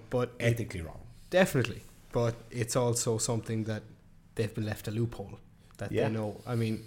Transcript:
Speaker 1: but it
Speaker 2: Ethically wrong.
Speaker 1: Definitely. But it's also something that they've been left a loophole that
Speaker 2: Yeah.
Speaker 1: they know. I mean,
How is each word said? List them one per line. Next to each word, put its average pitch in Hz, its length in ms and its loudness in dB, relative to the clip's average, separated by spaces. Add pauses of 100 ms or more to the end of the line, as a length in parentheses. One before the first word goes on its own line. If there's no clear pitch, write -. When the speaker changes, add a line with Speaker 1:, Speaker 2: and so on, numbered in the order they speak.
Speaker 1:
but 123 300 0
it 110 140 -2
Speaker 2:
Ethically 101 280 -4
wrong. 76 200 -10 (280)
Speaker 1:
Definitely. 180 520 4 (300)
But 117 240 2 (160)
it's 120 240 -2
also 120 420 2
something 110 480 0
that 107 180 -4 (520)
they've 107 180 0
been 110 120 -2
left 104 220 -4
a 110 40 -4
loophole 110 480 -4 (380)
that 98 140 -6
Speaker 2:
Yeah. 107 160 4
Speaker 1:
they 110 60 0
know. 107 320 -2
I 120 100 -2
mean, 110 320 0